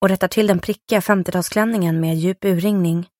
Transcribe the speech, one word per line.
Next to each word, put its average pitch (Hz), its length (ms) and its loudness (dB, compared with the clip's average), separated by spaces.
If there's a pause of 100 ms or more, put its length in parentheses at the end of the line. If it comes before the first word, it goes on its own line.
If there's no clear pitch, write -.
och 196 80 4
rättar 190 180 0
till 214 200 0
den 185 120 2
prickiga - 420 -2
femtiotalsklänningen 185 1000 0
med 160 140 0
djup 180 300 -2
urringning. 180 640 0 (100)